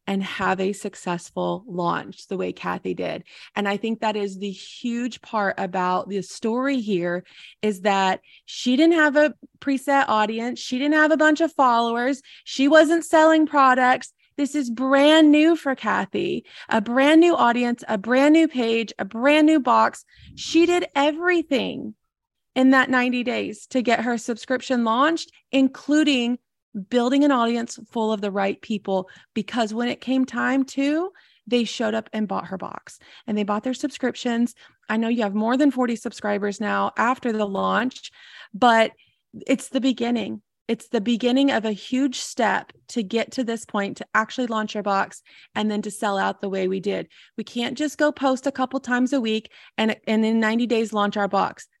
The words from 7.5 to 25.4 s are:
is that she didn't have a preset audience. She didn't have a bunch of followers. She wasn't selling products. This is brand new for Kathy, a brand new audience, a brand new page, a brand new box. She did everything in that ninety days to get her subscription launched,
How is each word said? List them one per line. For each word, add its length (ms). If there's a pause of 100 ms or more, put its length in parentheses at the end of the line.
is 180
that 400 (240)
she 320
didn't 180
have 220
a 180 (260)
preset 460
audience. 540
She 180
didn't 160
have 160
a 60
bunch 240
of 140
followers. 680 (240)
She 240
wasn't 360
selling 420
products. 680 (240)
This 180
is 160
brand 600
new 240
for 180
Kathy, 680 (240)
a 140
brand 400
new 120
audience, 540
a 80
brand 380
new 120
page, 520
a 60
brand 420
new 120
box. 460 (300)
She 320
did 280
everything 1000 (600)
in 160
that 200
ninety 340
days 440
to 140
get 220
her 140
subscription 680
launched, 480 (180)